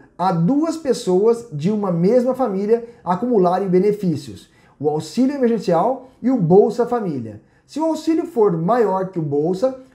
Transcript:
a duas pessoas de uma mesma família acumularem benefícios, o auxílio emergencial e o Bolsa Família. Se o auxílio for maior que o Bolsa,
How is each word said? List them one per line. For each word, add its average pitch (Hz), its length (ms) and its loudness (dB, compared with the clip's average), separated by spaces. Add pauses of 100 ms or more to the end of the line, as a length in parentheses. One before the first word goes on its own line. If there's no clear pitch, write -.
(160)
a 185 140 0
duas 277 460 0
pessoas 226 760 0
de 151 160 -4
uma 208 220 -2
mesma 233 460 2
família 220 480 -2 (200)
acumularem 190 640 0
benefícios, 180 800 0 (300)
o 143 100 -4
auxílio 233 460 -2
emergencial 233 760 0 (140)
e 233 80 0
o 247 100 0
Bolsa 214 460 4
Família. 147 560 -6 (240)
Se - 140 -10
o 320 40 0
auxílio 320 420 -2
for 202 300 2
maior 190 540 0
que - 80 -8
o 160 40 -2
Bolsa, 175 540 -2 (180)